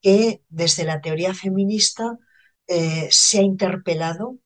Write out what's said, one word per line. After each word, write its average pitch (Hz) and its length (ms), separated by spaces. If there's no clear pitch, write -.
que 214 480
desde 165 340
la 156 180
teoría 165 320
feminista, 202 840
eh, 160 420
se - 300
ha - 20
interpelado 190 1040